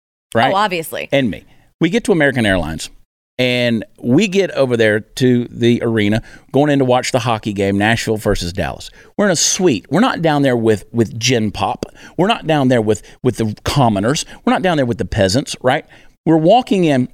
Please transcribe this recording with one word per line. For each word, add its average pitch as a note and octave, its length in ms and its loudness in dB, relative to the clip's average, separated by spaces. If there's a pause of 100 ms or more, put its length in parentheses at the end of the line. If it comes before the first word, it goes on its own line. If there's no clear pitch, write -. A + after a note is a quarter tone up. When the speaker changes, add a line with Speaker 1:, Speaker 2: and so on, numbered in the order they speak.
(340)
Speaker 1:
right? B2 200 2
Speaker 2:
Oh, - 20 -2
obviously. F3 560 -4
Speaker 1:
And C3+ 180 0
me. C2 140 -10 (380)
We E3+ 80 2
get A3 160 -2
to A3 80 2
American C3+ 320 2
Airlines, D#2+ 440 -2 (480)
and B2 460 0 (180)
we D#3+ 280 2
get F#3 220 0
over B2 260 0
there A2 240 2
to B2 480 0
the A#2 340 0
arena, A2 400 0 (300)
going D3 180 2
in C#3 80 2
to C3 60 2
watch B2+ 260 0
the - 80 0
hockey A2 320 -4
game, G2 260 0
Nashville A2 380 0
versus F#2 380 -2
Dallas. C2+ 360 -8 (280)
We're D4+ 80 2
in D#4 60 2
a E3 40 2
suite. E3 560 0
We're D3+ 80 2
not A#3+ 220 0
down D3+ 200 2
there C3 140 2
with, A2 380 0
with A#2 260 -2
gin A2+ 320 0
pop. G2+ 340 -4 (320)
We're F#3 120 2
not G#3 180 -2
down D3 220 2
there B2 120 4
with, G#2+ 220 0 (200)
with B2 120 0
the A2 180 -4 (120)
commoners. A#2 600 0 (200)
We're B3 80 2
not F3 80 -2
down F3+ 160 0
there C3+ 80 0
with A#2 140 -4
the G#2+ 60 -4
peasants, G2 560 -2
right? C3+ 240 0 (400)
We're D#3+ 120 4
walking F#3+ 480 2
in. C3 280 2